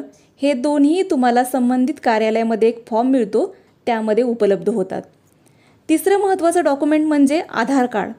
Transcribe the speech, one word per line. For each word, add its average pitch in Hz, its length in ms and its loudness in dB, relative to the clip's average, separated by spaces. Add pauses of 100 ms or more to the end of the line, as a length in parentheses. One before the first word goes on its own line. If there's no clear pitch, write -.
(420)
हे 285 120 2
दोन्ही 294 500 2
तुम्हाला 254 400 0
संबंधित 254 500 0 (100)
कार्यालयामध्ये 220 680 0
एक 233 180 -6
फॉर्म 233 220 0
मिळतो, 262 460 0 (300)
त्यामध्ये 220 380 0
उपलब्ध 202 460 0
होतात. 196 320 -4 (880)
तिसरं 320 280 2
महत्त्वाचं 359 460 0
डॉक्युमेंट 302 440 0
म्हणजे 294 340 4
आधार 254 440 -2
कार्ड, 220 340 -4